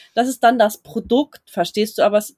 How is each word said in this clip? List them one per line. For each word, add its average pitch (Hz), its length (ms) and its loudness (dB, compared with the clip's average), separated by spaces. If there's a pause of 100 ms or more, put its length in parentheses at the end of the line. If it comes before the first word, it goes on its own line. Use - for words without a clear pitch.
(140)
das 247 140 0
ist 254 160 -6
dann 240 140 4
das 214 240 0
Produkt, - 580 -4 (100)
verstehst 208 480 -4
du? - 40 2
Aber 208 160 2
es 214 200 -6